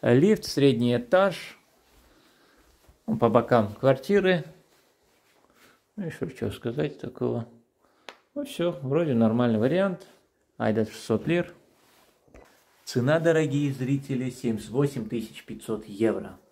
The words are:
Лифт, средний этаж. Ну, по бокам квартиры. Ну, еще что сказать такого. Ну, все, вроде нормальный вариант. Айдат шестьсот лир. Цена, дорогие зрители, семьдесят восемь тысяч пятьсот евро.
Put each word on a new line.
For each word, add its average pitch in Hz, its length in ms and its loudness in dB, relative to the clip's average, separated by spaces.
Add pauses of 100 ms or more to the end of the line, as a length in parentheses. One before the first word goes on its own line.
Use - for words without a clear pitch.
Лифт, 160 400 6
средний 120 520 2
этаж. 185 600 0 (1500)
Ну, 110 100 -2
по 117 120 4
бокам 110 440 4
квартиры. 180 680 2 (1500)
Ну, 196 100 -8
еще 156 240 -8
что 107 220 -6
сказать 131 480 -6
такого. 120 480 -4 (880)
Ну, 285 100 -6
все, 170 280 -4 (100)
вроде 143 320 0
нормальный 113 420 2
вариант. 170 480 0 (540)
Айдат 110 300 0
шестьсот - 360 -4
лир. 170 260 -2 (1300)
Цена, 135 360 0
дорогие 147 540 2
зрители, 131 560 -4
семьдесят 113 400 -6
восемь 127 400 -2
тысяч - 360 -8
пятьсот 107 420 -8
евро. 98 500 -2 (140)